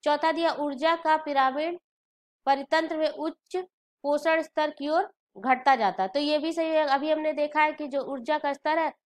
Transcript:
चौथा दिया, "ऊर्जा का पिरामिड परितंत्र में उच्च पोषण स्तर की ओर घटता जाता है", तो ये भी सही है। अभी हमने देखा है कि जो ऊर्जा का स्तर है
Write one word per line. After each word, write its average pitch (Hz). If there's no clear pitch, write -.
चौथा 294
दिया, 330
"ऊर्जा 294
का 320
पिरामिड 302
परितंत्र 311
में 311
उच्च 311
पोषण 302
स्तर 302
की 285
ओर 349
घटता 262
जाता 202
है", 190
तो 277
ये 294
भी 311
सही 330
है। 311
अभी 277
हमने 311
देखा 294
है 302
कि 302
जो 277
ऊर्जा 269
का 294
स्तर 311
है 311